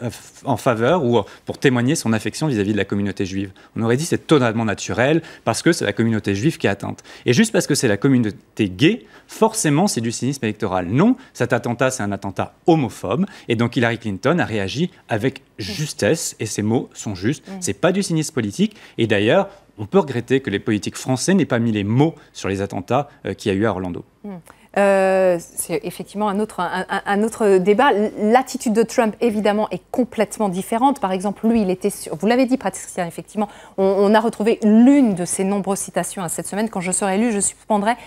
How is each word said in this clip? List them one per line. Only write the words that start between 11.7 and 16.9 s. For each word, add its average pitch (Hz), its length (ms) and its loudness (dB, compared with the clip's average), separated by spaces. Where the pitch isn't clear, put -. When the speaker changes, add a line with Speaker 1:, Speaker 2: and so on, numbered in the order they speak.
Speaker 1:
c'est 127 120 -6
un 101 100 -4
attentat 98 420 -6
homophobe 135 580 2
et 120 80 2
donc 117 200 0
Hillary 117 220 2
Clinton 117 420 -2
a 123 40 2
réagi 104 460 -4
avec 117 340 -4
justesse 107 800 -4
et 120 60 -6
ses 107 180 -6
mots 110 300 -2